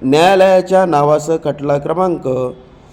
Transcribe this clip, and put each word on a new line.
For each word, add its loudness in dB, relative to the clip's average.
न्यायालयाच्या 2
नावासह 0
खटला -4
क्रमांक, -4